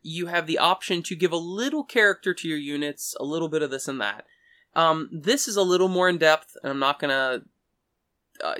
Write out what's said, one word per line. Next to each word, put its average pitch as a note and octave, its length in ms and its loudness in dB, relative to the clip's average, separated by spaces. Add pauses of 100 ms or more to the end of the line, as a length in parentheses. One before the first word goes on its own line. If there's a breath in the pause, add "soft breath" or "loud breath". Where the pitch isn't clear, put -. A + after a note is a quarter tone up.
you E3+ 240 -8
have E3+ 180 -2
the E3 140 -2
option F3 440 0
to F#3 120 -8
give E3 160 2
a E3+ 60 0
little A3 460 -4
character G3 500 2
to E3+ 140 -10
your D3+ 120 -4
units, D3 600 -6
a C3 40 -6
little D#3+ 260 -4
bit D3+ 140 -2
of C3+ 80 -4
this C3+ 160 -6
and C3+ 140 -6
that. G#2 240 -4 (500 soft breath)
Um, D#3+ 360 2
this F3+ 360 0
is G#3+ 80 -8
a G3+ 80 4
little F3+ 240 4
more F3+ 200 2
in F3 120 2
depth, D#3 420 4
and - 80 -6
I'm C#3 80 -4
not C#3 220 2
gonna, C3+ 420 0 (1000)
uh, - 160 -4